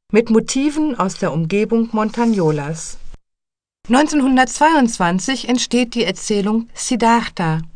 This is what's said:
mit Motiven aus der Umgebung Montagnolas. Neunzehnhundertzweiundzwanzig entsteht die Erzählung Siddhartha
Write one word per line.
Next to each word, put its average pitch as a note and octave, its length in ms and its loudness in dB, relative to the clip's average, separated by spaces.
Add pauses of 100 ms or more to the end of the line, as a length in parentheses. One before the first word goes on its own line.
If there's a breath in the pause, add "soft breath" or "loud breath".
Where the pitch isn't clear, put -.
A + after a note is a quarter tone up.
(120)
mit A#3 180 4
Motiven C#4 680 0
aus F#3+ 200 -4
der E3 140 -2
Umgebung G#3 600 0
Montagnolas. G3 1040 -2 (920)
Neunzehnhundertzweiundzwanzig C4 1600 2
entsteht A#3+ 460 0
die A#3 100 0
Erzählung G#3 680 -2
Siddhartha A3+ 880 0 (140)